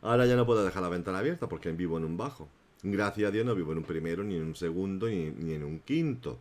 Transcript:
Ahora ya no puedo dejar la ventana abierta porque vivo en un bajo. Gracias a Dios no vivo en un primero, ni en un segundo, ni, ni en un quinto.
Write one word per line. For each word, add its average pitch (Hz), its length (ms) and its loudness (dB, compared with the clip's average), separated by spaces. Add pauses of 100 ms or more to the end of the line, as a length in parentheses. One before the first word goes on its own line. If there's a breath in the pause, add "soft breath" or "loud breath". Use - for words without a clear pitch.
Ahora 120 240 6
ya 123 100 6
no 123 100 6
puedo 113 180 6
dejar 92 200 0
la 87 60 0
ventana 90 300 -2
abierta 143 300 -2
porque 82 220 -4
vivo 82 260 -2
en 80 80 -2
un 82 120 -4
bajo. 120 300 -8 (360)
Gracias 101 440 2
a 98 40 2
Dios 110 140 2
no 120 100 2
vivo 80 160 -2
en 80 80 0
un 78 40 -4
primero, 82 400 -4
ni 101 120 -4
en 80 80 -2
un 80 120 -6
segundo, 95 520 -2
ni, 85 240 -2
ni 80 220 -6
en 76 100 -6
un 78 160 -6
quinto. 131 600 -2